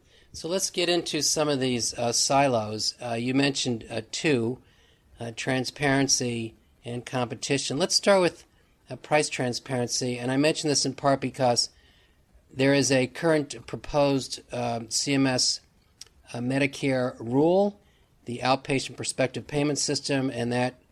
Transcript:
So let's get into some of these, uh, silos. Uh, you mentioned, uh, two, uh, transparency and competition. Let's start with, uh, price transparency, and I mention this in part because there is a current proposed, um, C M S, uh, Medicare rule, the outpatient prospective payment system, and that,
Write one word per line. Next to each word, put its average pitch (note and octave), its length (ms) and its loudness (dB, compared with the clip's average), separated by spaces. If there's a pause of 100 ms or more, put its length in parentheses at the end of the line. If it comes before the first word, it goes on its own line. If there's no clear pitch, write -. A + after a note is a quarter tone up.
(320)
So - 140 -14
let's F#3 240 -2
get F3 180 -2
into E3+ 320 0
some D3+ 280 0
of C#3+ 100 0
these, B2 360 0
uh, A#2 180 -2
silos. A#2 840 2 (100)
Uh, A#2 100 -4
you A#2+ 200 -2
mentioned, C#3 560 0
uh, A2+ 120 -6 (100)
two, B2+ 460 2 (600)
uh, A#2 160 -10
transparency C3 1200 0 (300)
and A#2+ 200 -8
competition. C3 720 -4
Let's F3+ 200 0
start G3 240 6
with, E3+ 240 0 (440)
uh, - 80 -12
price D3+ 320 0
transparency, B2 880 -4
and A#2+ 140 -4
I C3 60 0
mention D#3 320 2
this C#3 180 0
in C3 80 -4
part C#3 260 2
because B2 500 0 (840)
there C3+ 200 4
is C#3 180 2
a B2+ 160 4
current D#3 580 0
proposed, C#3 760 0 (100)
um, A#2 380 -4
C - 240 0
M C3+ 120 4
S, B2+ 340 0 (720)
uh, - 60 -6
Medicare C3 800 0
rule, E3 600 2 (440)
the A#2+ 180 -8
outpatient C3+ 540 0
prospective B2 500 -4
payment D3 320 -2
system, C#3 500 -2
and A#2+ 240 -4
that, B2 220 0 (180)